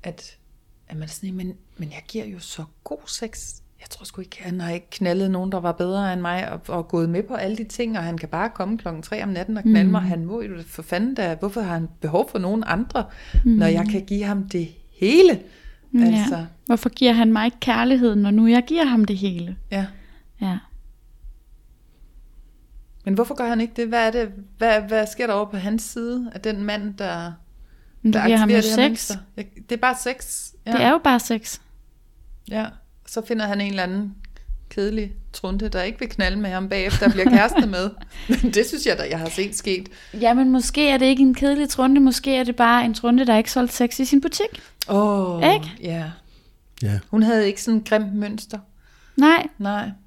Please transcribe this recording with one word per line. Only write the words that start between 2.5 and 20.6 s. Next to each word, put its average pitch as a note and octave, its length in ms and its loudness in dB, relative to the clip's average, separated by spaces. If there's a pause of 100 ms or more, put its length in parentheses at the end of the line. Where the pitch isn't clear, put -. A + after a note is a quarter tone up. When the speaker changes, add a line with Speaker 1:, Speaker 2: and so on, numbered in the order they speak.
Speaker 1:
god D4 140 -10 (100)
sex. - 460 -12 (260)
Jeg - 100 -20
tror - 160 -20
sgu - 160 -16
ikke, - 220 -18
han F3+ 180 -8
har E3+ 100 -8
ikke F3 180 -10
knaldet F#3+ 420 0
nogen, F#3 200 -4
der F#3+ 80 -4
var F3 120 -2
bedre F#3 420 -2
end F3+ 80 -4
mig, F3 300 -4
og, - 160 -12
og E3+ 200 -6
gået E3 220 0
med F3+ 140 -2
på A#3+ 120 -10
alle G#3+ 220 -6
de A#3 60 -8
ting, A3+ 340 -6
og E3+ 60 -6
han E3 140 -6
kan E3 120 -10
bare F#3+ 200 -4
komme G#3 280 -6
klokken E3 260 -10
tre G#3+ 200 -8
om G3+ 60 -4
natten F#3+ 280 -4
og G3 60 -8
knalde A3 240 6
Speaker 2:
Mm. F#3 40 4
Speaker 1:
mig. - 100 2
Han E3+ 240 -2
må A3 160 -8
jo F#3 260 -12
for - 140 -16
fanden G#3 340 -2
da, F3 200 -2
hvorfor G3+ 260 -6
har F3+ 120 -4
han E3 160 -4 (120)
behov E3 300 0
for F#3+ 80 -4
nogen G3+ 280 -2
andre, A3+ 380 -2 (400)
Speaker 2:
Mm. A#3+ 60 6
Speaker 1:
når G#3 160 6
jeg G3 240 2
kan G3 140 -2
give G3+ 180 -4
ham G3+ 260 -2
det E3+ 180 -4 (320)
hele?" D4 400 6 (540)
Speaker 2:
Ja. A#3+ 120 6
Speaker 1:
Altså. G#3 400 2 (200)
Speaker 2:
Hvorfor A#3 240 0
giver B3 240 4
han A3+ 200 4
mig A3 120 2
ikke A#3+ 140 -2
kærligheden, A#3 640 2
når G3+ 100 4
nu A3 160 6
jeg A#3+ 200 6
giver D#4+ 180 2
ham A#3 200 4
det G3 120 -2
hele? F#3 380 -4 (160)
Speaker 1:
Ja. G3 140 -4 (560)
Speaker 2:
Ja. F#3+ 160 -4 (2500)